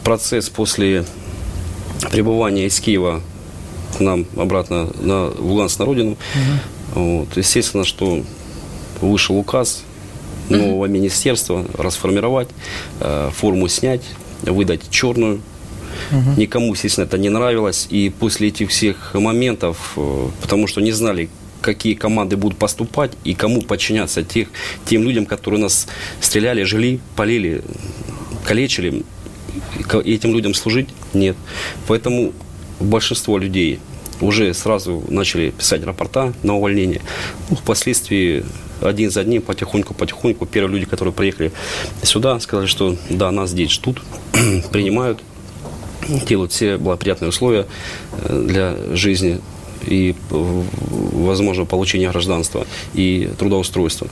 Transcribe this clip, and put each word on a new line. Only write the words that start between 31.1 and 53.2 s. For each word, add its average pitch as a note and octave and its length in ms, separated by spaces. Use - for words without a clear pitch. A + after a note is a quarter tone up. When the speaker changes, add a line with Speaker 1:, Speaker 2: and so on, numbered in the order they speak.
Speaker 1:
Нет. F#2+ 220
Поэтому A#2 460
большинство G#2+ 600
людей F#2 400
уже G2+ 320
сразу F#2 540
начали E2+ 440
писать - 320
рапорта G#2 500
на G#2 120
увольнение. G2+ 460
Ну, E3+ 60
впоследствии F#2+ 880
один G#2 280
за G2+ 120
одним, A2+ 200
потихоньку, G2+ 520
потихоньку, - 520
первые G2 340
люди, F2 60
которые - 280
приехали F#2+ 380
сюда, A#2+ 380
сказали, G2 260
что F#2+ 280
да, F#2 220
нас F#2+ 200
здесь E2+ 200
ждут, - 300
<clears throat> G#2 380
принимают, G#2+ 480
делают F#2+ 240
все G2+ 260
благоприятные F2+ 520
условия, G#2+ 360
э, C2 240
для F2 480
жизни F#2 440
и, F#2 280
в-, E2+ 960
возможно, F#2+ 400
получения F#2 440
гражданства F2 560
и F#2 440